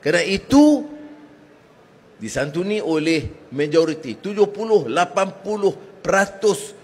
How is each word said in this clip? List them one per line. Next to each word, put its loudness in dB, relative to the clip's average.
Kerana 2
itu 4
disantuni -4
oleh -2
majoriti. 0
Tujuh 0
puluh, 0
lapan 0
puluh -2
peratus 0